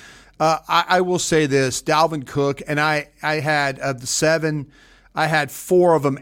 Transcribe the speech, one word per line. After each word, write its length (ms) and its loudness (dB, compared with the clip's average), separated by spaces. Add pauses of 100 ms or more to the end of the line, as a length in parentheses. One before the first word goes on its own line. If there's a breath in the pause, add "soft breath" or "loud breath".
(380 loud breath)
Uh, 200 2 (100)
I, 200 2
I 120 4
will 200 0
say 260 2
this: 340 0
Dalvin 460 0
Cook, 400 -2
and 120 -4
I, 300 -2 (140)
I 140 -2
had, 420 -2
of 220 -6
the 60 -12
seven, 640 -2 (440 soft breath)
I 140 0
had 240 -2
four 420 2
of 80 2
them 200 0